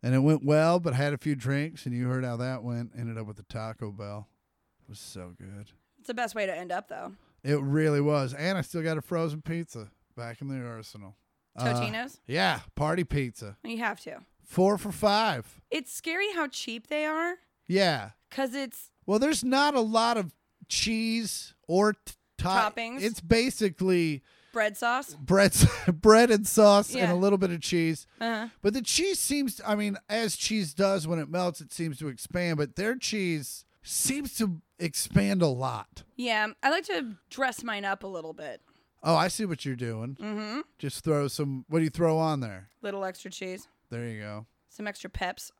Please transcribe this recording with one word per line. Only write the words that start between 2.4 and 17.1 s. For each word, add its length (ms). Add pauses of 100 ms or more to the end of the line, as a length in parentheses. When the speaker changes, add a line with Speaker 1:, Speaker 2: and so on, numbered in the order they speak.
Speaker 1:
went. 340
Ended 220
up 80
with 100
the 60
Taco 500
Bell. 360 (540)
It 60
was 100
so 400
good. 340 (260)
Speaker 2:
It's 80
the 80
best 200
way 120
to 100
end 160
up, 160
though. 240 (320)
Speaker 1:
It 160
really 400
was. 320
And 240
I 60
still 200
got 140
a 60
frozen 400
pizza 480 (260)
back 240
in 80
the 180
arsenal. 500 (380)
Uh, 100 (100)
Speaker 2:
Totino's? 520
Speaker 1:
yeah, 340 (140)
party 300
pizza. 600
Speaker 2:
You 140
have 220
to. 180 (260)
Speaker 1:
Four 340
for 140
five. 680 (100)
Speaker 2:
It's 220
scary 420
how 140
cheap 400
they 160
are. 300 (320)